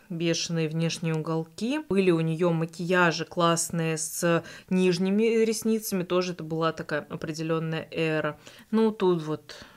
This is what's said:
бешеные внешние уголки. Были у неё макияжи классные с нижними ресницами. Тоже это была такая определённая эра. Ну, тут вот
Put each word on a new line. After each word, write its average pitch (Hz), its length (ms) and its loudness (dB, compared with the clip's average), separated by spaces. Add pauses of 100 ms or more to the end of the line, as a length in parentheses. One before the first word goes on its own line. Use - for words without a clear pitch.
(100)
бешеные 165 580 -2
внешние 160 460 -2
уголки. 165 640 -4 (100)
Были 190 220 2
у 165 100 4
неё 160 320 0
макияжи 165 720 2
классные 165 760 0
с 170 440 0 (280)
нижними 190 760 4
ресницами. 220 580 0
Тоже 180 300 0
это 175 100 -8
была 160 300 -2
такая 160 360 -4
определённая 160 840 -4
эра. 156 440 -2 (360)
Ну, 220 180 4
тут 180 320 2
вот 151 320 -8 (220)